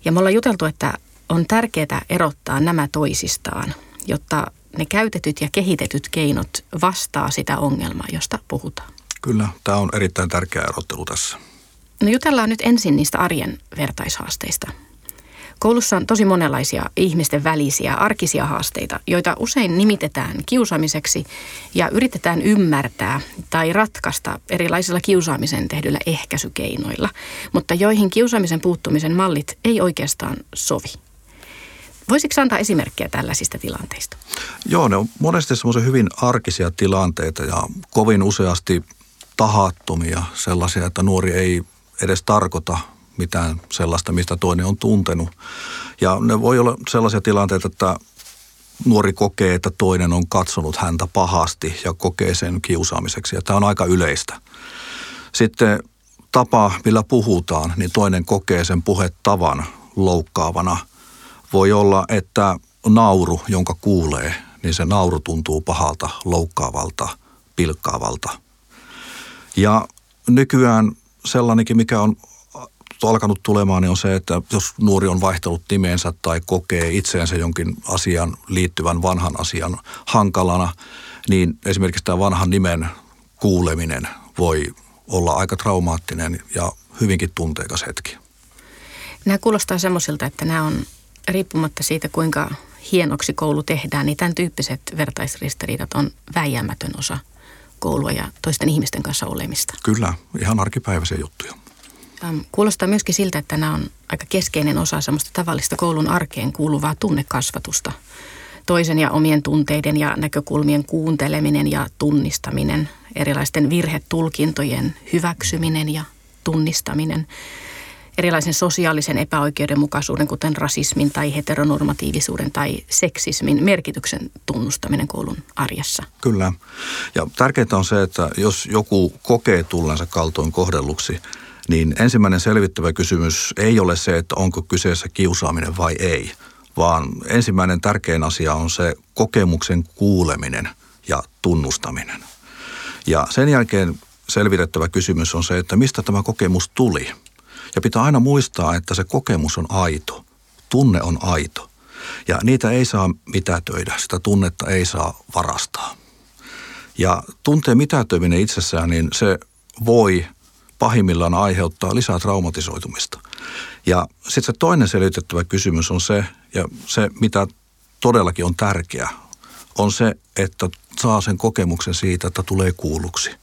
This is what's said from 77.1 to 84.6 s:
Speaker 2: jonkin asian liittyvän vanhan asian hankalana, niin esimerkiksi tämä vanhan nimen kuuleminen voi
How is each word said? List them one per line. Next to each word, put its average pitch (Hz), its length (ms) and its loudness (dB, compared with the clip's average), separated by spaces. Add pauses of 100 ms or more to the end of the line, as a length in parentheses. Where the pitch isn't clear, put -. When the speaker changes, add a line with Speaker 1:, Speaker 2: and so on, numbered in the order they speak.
Speaker 2:
jonkin 85 400 -2 (120)
asian 85 480 -2 (120)
liittyvän 87 540 0
vanhan 90 380 0
asian 85 400 -6 (260)
hankalana, 90 680 2 (560)
niin 90 380 4
esimerkiksi 90 380 -2
tämä 90 140 0
vanhan 92 320 2
nimen 87 380 2 (480)
kuuleminen 82 720 0 (300)
voi 78 260 2 (440)